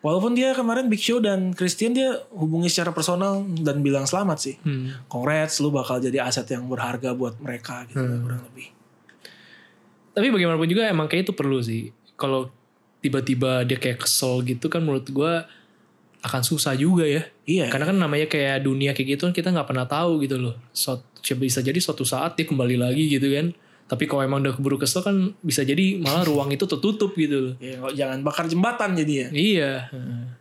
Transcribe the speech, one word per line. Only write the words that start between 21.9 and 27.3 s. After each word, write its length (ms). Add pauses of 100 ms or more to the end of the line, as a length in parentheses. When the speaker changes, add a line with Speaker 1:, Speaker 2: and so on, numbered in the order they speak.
Speaker 2:
saat 320
dia 120
kembali 340
lagi 320
gitu 180
kan. 240 (320)
Tapi 240
kalau 160
emang 160
udah 160
keburu 240
kesel 220
kan 360
bisa 220
jadi 400
malah 260
Speaker 1:
<laughs> 40
Speaker 2:
ruang 180
itu 160
tertutup 480
gitu 300